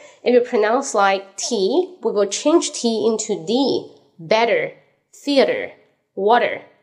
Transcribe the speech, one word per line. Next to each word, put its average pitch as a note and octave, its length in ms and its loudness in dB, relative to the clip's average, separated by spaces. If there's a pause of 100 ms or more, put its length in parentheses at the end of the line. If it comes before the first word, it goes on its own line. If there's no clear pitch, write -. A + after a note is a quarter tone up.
(220)
if B3 120 2
you A#3+ 80 6
pronounce A#3 520 0
like G3 440 0
T, A#3+ 640 -2
we A3 100 -2
will G3+ 140 2
change D4 460 -2
T A3+ 340 -2
into G#3+ 400 -2
D. A3+ 440 0 (280)
Better, G3+ 540 0 (520)
theater, F3+ 480 2 (420)
water. G#3+ 460 2 (220)